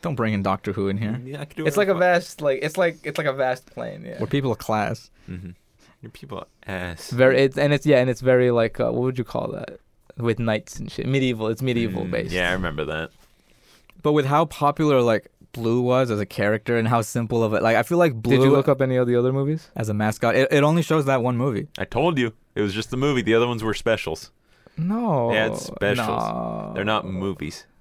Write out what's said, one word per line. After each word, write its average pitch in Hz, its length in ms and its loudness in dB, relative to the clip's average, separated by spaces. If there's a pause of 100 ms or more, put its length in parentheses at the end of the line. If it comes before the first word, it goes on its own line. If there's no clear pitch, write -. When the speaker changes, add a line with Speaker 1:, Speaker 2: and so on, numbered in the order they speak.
Speaker 1:
Don't 165 140 -6
bring 113 180 0
in 101 100 0
Doctor 98 300 -2
Who 98 160 -2
in 98 80 -2
here. 110 280 -4
Speaker 2:
Yeah, 139 160 -12
I 147 40 -8
could - 120 -18
do 160 100 -2
Speaker 3:
It's 147 100 0
Speaker 2:
it 202 40 2
Speaker 3:
like 202 80 2
a 196 40 4
Speaker 2:
if 180 40 2
I 170 40 0
Speaker 3:
vast, 175 400 2
like, 143 220 0
it's 151 140 -4
like, 170 280 0
it's 147 140 -6
like 156 80 -2
a 139 60 0
vast 127 340 -2
plane. 113 380 -12
Yeah. 120 160 -14
Speaker 1:
We're 110 80 -4
people 135 240 0
of 104 60 -4
class. 107 520 -4 (180)
Speaker 2:
Mm-hmm. 90 220 -12 (520)
You're - 100 -16
people 120 260 -14
of - 80 -12 (200)
ass. 90 440 -8
Speaker 3:
Very, 127 320 6
it's, 139 160 2
and 143 140 2
it's, 143 120 0
yeah, 147 140 6
and 123 100 4
it's 123 120 -2
very, 127 320 4
like, 113 260 0
uh, 117 140 2
what 123 100 -2
would 127 160 -2
you 120 60 -2
call - 280 -6
that? - 280 -12 (360)
With 117 220 -2
knights 113 400 -2
and - 120 -10
shit. - 160 -6
Medieval. 127 420 0
It's 113 140 -2
medieval 117 420 -2
Speaker 2:
Mm, 92 80 -6
Speaker 3:
based. - 200 -4
Speaker 2:
yeah, 90 180 2
I - 20 2
remember 82 320 -2
that. 78 260 -6 (920)
Speaker 1:
But 151 100 2
with 151 140 2
how 147 180 4
popular, 147 560 2
like, 117 300 2 (220)
Blue 117 280 0
was 123 300 2
as 104 100 0
a 101 60 -2
character 107 500 0
and 113 100 2
how 117 160 2
simple 117 400 0
of 107 120 2
it, 98 80 2
like, 113 140 4
I 113 60 4
feel 170 160 0
like 165 160 4
Blue 117 220 2
Speaker 3:
Did 131 80 6
you 135 60 8
look 139 180 4
up 135 120 4
any 131 160 0
of 123 120 2
the 120 80 2
other 123 160 2
movies? 139 420 -4
Speaker 1:
as 110 140 -4
a 107 60 -2
mascot, 107 420 0
it, 131 160 4
it 147 100 4
only 156 200 4
shows 156 240 2
that 135 160 0
one 123 140 0
movie. 117 300 -2 (120)
Speaker 2:
I 95 60 -4
told 156 340 0
you. 117 140 0 (220)
It 104 80 0
was 101 120 0
just 110 160 -6
the 127 60 -6
movie. 131 260 0
The 104 120 2
other 117 120 4
ones 117 180 -4
were 110 100 0
specials. - 560 -4 (460)
Speaker 3:
No. 170 540 0
Speaker 2:
They 110 60 2
had 110 200 0
specials. - 400 -2 (260)
Speaker 3:
No. 60 520 -6
Speaker 2:
They're 101 100 -4
not 107 220 0
movies. 92 600 -8 (140)